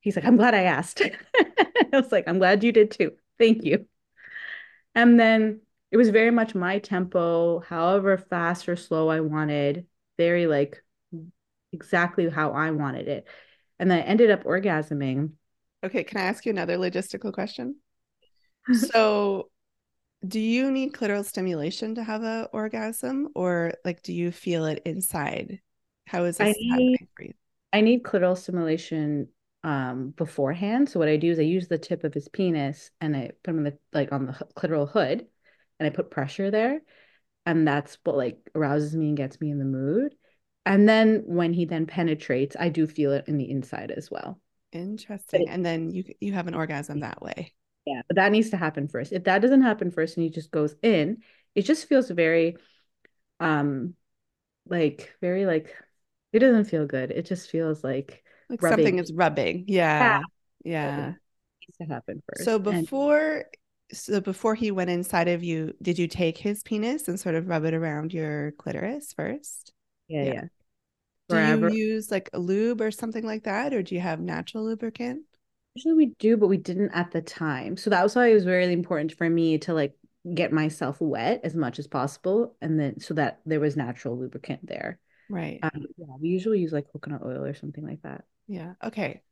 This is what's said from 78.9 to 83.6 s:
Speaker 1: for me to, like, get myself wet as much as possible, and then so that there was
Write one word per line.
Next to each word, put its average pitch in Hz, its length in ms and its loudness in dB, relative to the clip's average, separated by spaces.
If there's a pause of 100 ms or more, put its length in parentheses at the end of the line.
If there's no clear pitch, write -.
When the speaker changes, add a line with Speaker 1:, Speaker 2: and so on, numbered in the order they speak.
Speaker 1:
for 170 180 -2
me 165 300 2
to, 170 140 -4
like, 147 200 0 (400)
get 170 200 0
myself 151 480 -2
wet 151 420 -2
as 156 100 -6
much 147 260 -4
as 147 80 -10
possible, 185 760 -2
and 156 180 0
then 139 220 -4
so - 140 -10
that 147 300 -2
there 156 140 -2
was 143 160 0